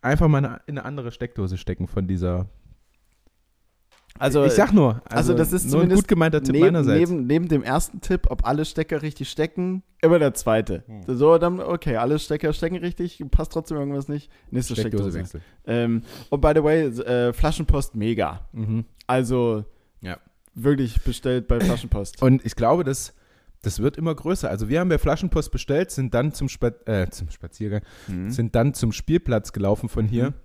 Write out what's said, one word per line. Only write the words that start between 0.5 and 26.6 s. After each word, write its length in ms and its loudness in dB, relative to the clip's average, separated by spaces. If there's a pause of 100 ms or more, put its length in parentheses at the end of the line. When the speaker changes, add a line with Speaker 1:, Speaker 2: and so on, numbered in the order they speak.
Speaker 1:
in 120 -10
eine 60 -10
andere 260 -10
Steckdose 480 -6
stecken 300 -6
von 180 -4
dieser. 400 -2 (1700)
Speaker 2:
Also, 280 2
Speaker 1:
Ich 60 4
sag 200 4
nur, 380 6
Speaker 2:
also 220 2
Speaker 1:
also 20 4
Speaker 2:
das 180 2
ist 120 0
Speaker 1:
nur 100 0
ein 60 6
Speaker 2:
zumindest 240 4
Speaker 1:
gut 40 -10
gemeinter 340 2
Tipp 120 0
Speaker 2:
neben, 120 6
Speaker 1:
meinerseits. 440 4
Speaker 2:
neben, 160 -2
neben 220 2
dem 140 2
ersten 380 -4
Tipp, 300 0
ob 160 -2
alle 180 0
Stecker 380 -4
richtig 260 -8
stecken, 540 -4 (180)
immer 180 6
der 140 4
zweite. 540 -2
Speaker 1:
Hm. 320 -8
Speaker 2:
So, 180 8
dann, 240 0
okay, 360 -4
alle 220 0
Stecker 360 -4
stecken 220 -4
richtig, 540 -8
passt 220 0
trotzdem 240 -6
irgendwas 320 -6
nicht. 220 -8 (200)
Nächste 240 -4
Speaker 1:
Steckdose 360 -2
Speaker 2:
Steckdose. 80 -6
Speaker 1:
wechseln. 240 -10 (240)
Speaker 2:
Ähm, 360 0 (280)
und 100 -2
by 140 4
the 100 4
way, 220 4
äh, 480 0
Flaschenpost 600 0
mega. 580 -2
Speaker 1:
Mhm. 340 -4 (200)
Speaker 2:
Also 600 0 (340)
Speaker 1:
Ja. 160 -12 (380)
Speaker 2:
wirklich 480 0
bestellt 440 -2
bei 140 2
Flaschenpost. 640 0
Speaker 1:
Und 240 6
ich 100 -6
glaube, 280 2
das, 280 -6 (480)
das 200 -4
wird 180 0
immer 160 -2
größer. 340 -4
Also 220 -4
wir 100 0
haben 80 0
bei 100 2
Flaschenpost 540 0
bestellt, 380 -2
sind 240 -4
dann 180 0
zum 160 -6
Spa-, 240 -2 (140)